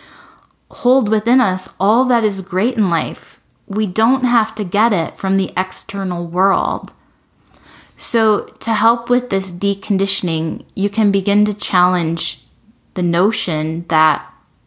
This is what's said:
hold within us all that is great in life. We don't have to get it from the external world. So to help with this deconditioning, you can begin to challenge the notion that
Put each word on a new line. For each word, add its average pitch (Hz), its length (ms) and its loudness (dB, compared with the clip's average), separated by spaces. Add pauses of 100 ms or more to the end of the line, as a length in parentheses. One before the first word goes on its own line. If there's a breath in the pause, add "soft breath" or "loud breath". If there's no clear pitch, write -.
(720 loud breath)
hold 247 360 2
within 220 320 2
us 190 300 0 (100)
all 220 260 2
that 240 180 0
is 196 180 0
great 196 360 -2
in 202 120 2
life. 160 500 -6 (280)
We 208 180 -4
don't 226 380 0
have 240 320 0
to 214 80 -4
get 202 280 0
it 175 240 -2
from 196 220 0
the 190 180 -2
external 185 720 -6
world. - 640 0 (1040 loud breath)
So 220 500 2
to - 280 -6
help 226 340 2
with 247 220 2
this 190 220 -2
deconditioning, 185 1120 -2 (100)
you 196 140 0
can 208 220 2
begin 202 340 2
to 208 80 0
challenge 180 880 0 (520)
the 180 80 -2
notion 170 840 0
that 156 360 2 (420)